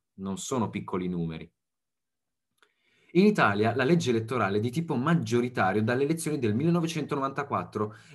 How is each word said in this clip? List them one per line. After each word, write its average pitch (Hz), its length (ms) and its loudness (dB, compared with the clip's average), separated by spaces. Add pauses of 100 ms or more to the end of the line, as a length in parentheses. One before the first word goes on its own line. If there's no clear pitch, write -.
(160)
non 95 240 -8
sono 113 320 -4
piccoli 92 360 -6
numeri. 82 420 -6 (1600)
In 190 160 6
Italia 113 480 4
la 131 80 2
legge 143 260 4
elettorale 110 480 0
è - 20 2
di 120 120 0
tipo 160 240 -2
maggioritario 120 880 0
dalle 123 220 0
elezioni 151 340 -2
del 107 160 0
millenovecentonovantaquattro, 139 1400 -2 (200)